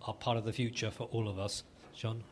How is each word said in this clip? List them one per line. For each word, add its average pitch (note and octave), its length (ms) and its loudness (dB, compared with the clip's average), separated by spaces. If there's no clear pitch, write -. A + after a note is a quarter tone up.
are A2 80 0
part A#2 240 2
of G#2+ 80 0
the A2+ 80 2
future A2+ 380 2
for - 140 -4
all A2+ 220 2
of F#2+ 120 0
us. - 240 -2
John, A2+ 360 -2